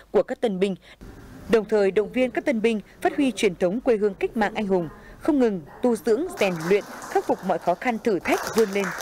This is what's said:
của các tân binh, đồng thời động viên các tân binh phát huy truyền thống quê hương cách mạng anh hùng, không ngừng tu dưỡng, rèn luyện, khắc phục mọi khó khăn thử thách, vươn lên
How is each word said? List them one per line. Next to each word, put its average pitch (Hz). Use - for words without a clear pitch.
của 202
các -
tân 196
binh, 196
đồng 220
thời 208
động 190
viên 247
các -
tân 226
binh 226
phát 359
huy 269
truyền 196
thống 190
quê 233
hương 196
cách -
mạng 208
anh 214
hùng, 180
không 294
ngừng 220
tu 240
dưỡng, 240
rèn 190
luyện, 196
khắc 392
phục 262
mọi 175
khó 175
khăn 233
thử 202
thách, 302
vươn 220
lên 196